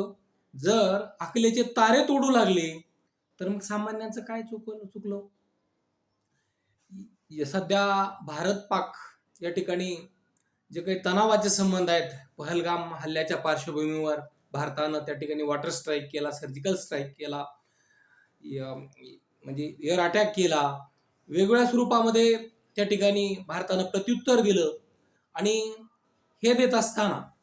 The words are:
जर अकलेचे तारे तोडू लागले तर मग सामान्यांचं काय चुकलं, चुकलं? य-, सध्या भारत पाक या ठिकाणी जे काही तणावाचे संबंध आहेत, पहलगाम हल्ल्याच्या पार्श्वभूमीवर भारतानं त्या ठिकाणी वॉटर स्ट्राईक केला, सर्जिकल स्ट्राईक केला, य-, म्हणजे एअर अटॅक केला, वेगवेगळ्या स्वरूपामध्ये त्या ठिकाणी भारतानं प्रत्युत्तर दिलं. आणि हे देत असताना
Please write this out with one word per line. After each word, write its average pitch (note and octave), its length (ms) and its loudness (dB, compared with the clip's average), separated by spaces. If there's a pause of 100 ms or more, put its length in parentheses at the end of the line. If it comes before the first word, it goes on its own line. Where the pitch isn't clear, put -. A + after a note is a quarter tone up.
(580)
जर G3 480 2 (140)
अकलेचे A3+ 420 2
तारे A#3 400 4
तोडू C4+ 280 2
लागले F3 540 2 (560)
तर F#3+ 80 -4
मग G3+ 120 -4
सामान्यांचं G#3+ 600 -6
काय A3+ 220 -10
चुकलं, A3 360 -12
चुकलं? G3+ 420 -10 (2000)
य-, D3+ 140 -6
सध्या G3 720 0 (100)
भारत F3 280 -2
पाक G3 380 -4 (500)
या E3+ 80 -4
ठिकाणी F3+ 460 -4 (760)
जे E3 80 -8
काही F#3 180 -2
तणावाचे G3+ 500 2
संबंध F#3 420 2
आहेत, E3 200 2 (280)
पहलगाम E3+ 560 -2
हल्ल्याच्या D#3 420 -4
पार्श्वभूमीवर D#3 840 -2 (320)
भारतानं D3+ 460 -4
त्या D3 160 -6
ठिकाणी D3+ 280 -6
वॉटर D3 280 -4
स्ट्राईक D3+ 320 -4 (100)
केला, D3 180 -4
सर्जिकल C#3 460 -4
स्ट्राईक C#3+ 300 -4
केला, C#3+ 380 -10 (1000)
य-, C3+ 180 -10 (840)
म्हणजे C#3 380 -8
एअर E3+ 180 2
अटॅक G#3 360 2
केला, D3+ 420 2 (500)
वेगवेगळ्या G3 380 4
स्वरूपामध्ये A3+ 840 4 (280)
त्या G3+ 80 0
ठिकाणी G3+ 600 0
भारतानं F#3 360 -2
प्रत्युत्तर A3+ 580 2
दिलं. F#3+ 320 4 (640)
आणि A3 400 -2 (720)
हे A#3 100 6
देत B3 200 4
असताना G#3 480 0 (200)